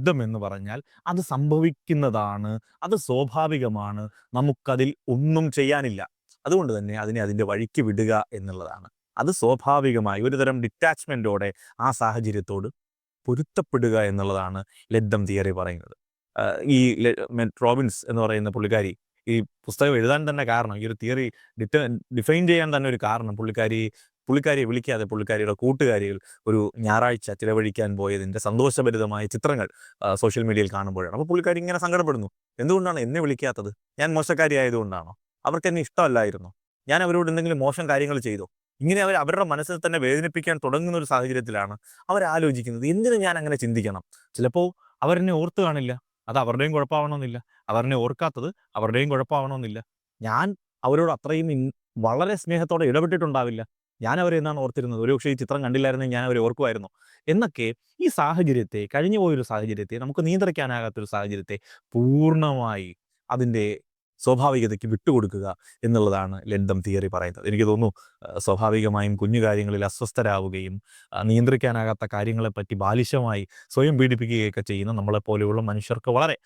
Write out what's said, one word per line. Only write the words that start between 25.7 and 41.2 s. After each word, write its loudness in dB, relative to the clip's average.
ഒരു 2
ഞായറാഴ്ച 2
ചിലവഴിക്കാൻ 0
പോയതിൻ്റെ -4
സന്തോഷഭരിതമായ 0
ചിത്രങ്ങൾ, -2
ആ, 0
സോഷ്യൽ 0
മീഡിയയിൽ 2
കാണുമ്പോഴാണ്. -6
അപ്പോൾ -4
പുള്ളിക്കാരി 0
ഇങ്ങനെ -4
സങ്കടപ്പെടുന്നു, 0
"എന്തുകൊണ്ടാണ് 0
എന്നെ -2
വിളിക്കാത്തത്? -2
ഞാൻ 0
മോശക്കാരി 2
ആയതുകൊണ്ടാണോ? -2
അവർക്ക് 0
എന്നെ 0
ഇഷ്ടമല്ലായിരുന്നോ? 0
ഞാൻ 4
അവരോട് 2
എന്തെങ്കിലും 0
മോശം 0
കാര്യങ്ങൾ 0
ചെയ്തോ?" -6
ഇങ്ങനെ 2
അവർ 2
അവരുടെ 0
മനസ്സിൽ -4
തന്നെ -2
വേദനിപ്പിക്കാൻ 0
തുടങ്ങുന്ന -2
ഒരു -2
സാഹചര്യത്തിലാണ് -2